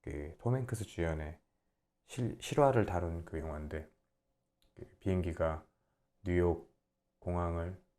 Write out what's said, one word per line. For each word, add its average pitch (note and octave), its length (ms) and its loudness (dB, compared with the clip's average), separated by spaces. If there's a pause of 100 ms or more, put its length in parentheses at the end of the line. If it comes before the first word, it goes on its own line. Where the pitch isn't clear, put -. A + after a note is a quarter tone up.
그 D2 360 -8
톰 B2 180 2
행크스 A#2+ 280 -4
주연의 D#2+ 540 -2 (680)
실-, A#2+ 340 -4
실화를 C3+ 440 4
다룬 E2+ 400 -2
그 D#2+ 140 -6
영화인데, D2+ 500 -6 (880)
그 - 120 -16 (140)
비행기가 E2+ 640 0 (600)
뉴욕 F2 460 4 (500)
공항을 F2 600 -2 (180)